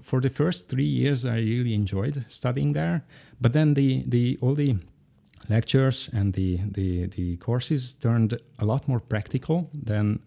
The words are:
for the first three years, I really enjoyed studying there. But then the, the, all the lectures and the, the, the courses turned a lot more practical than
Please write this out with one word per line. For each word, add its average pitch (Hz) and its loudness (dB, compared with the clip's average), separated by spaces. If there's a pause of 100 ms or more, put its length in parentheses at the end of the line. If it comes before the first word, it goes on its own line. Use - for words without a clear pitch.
for - -2
the 131 0
first 175 -2
three 139 0 (100)
years, 131 0
I 113 -2
really 113 0
enjoyed 104 -2
studying 139 -2
there. 165 -2 (360)
But 120 2
then 151 4
the, 131 2
the, 123 0
all 131 2
the 139 2 (680)
lectures 127 2
and 98 2
the, 92 0 (120)
the, 90 -2
the 87 -4
courses 127 -2
turned 117 2 (180)
a 107 -2
lot 120 0
more 127 0
practical 143 -2
than 107 0